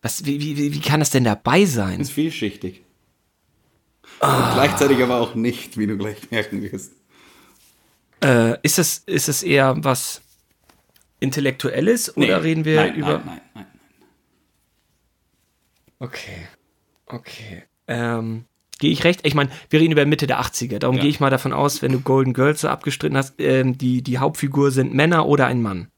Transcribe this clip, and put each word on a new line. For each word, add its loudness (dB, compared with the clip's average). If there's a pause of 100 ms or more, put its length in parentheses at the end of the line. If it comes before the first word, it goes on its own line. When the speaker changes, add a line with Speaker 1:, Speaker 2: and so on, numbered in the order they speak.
Speaker 1:
Was, -8
wie, -4
wie, -6
wie, -2
wie -6
kann 2
das 0
denn 2
dabei 2
sein? -2
Speaker 2:
Ist -6
vielschichtig. -6 (1400)
Speaker 1:
Ah. 2
Speaker 2:
Und 0
gleichzeitig 4
aber 0
auch -4
nicht, -4
wie 0
du -4
gleich -8
merken -4
wirst. -10 (1300)
Speaker 1:
Äh, 4
ist 0
das, 0
ist -2
das -2
eher 4
was -2 (960)
Intellektuelles -2
Speaker 2:
Nee. 2
Speaker 1:
oder 2
reden 0
wir 2
Speaker 2:
Nein, 2
Speaker 1:
über -2
Speaker 2:
nein, -2
nein, -14 (140)
nein, -
nein. -18 (2250)
Speaker 1:
Okay. -14 (600)
Okay. -16 (260)
Ähm, -4 (340)
gehe 2
ich -2
recht? 4
Ich 0
meine, 2 (200)
wir 6
reden 4
über 6
Mitte 2
der 0
achtziger. -6
Darum 0
Speaker 2:
Ja. 0
Speaker 1:
gehe 2
ich -4
mal 2
davon 0
aus, -2
wenn 0
du 0
Golden 2
Girls 2
so -2
abgestritten -4
hast, -4
ähm, 2
die, 0
die -4
Hauptfigur 0
sind 0
Männer 4
oder 4
ein 0
Mann? -6